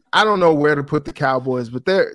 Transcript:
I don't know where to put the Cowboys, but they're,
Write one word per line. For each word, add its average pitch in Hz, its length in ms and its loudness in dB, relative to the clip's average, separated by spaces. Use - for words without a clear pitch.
I 185 100 4
don't 208 160 2
know 170 140 4
where 147 220 2
to 143 80 -4
put 147 220 -4
the - 80 -14
Cowboys, 127 560 -2
but 123 160 -10
they're, 185 300 2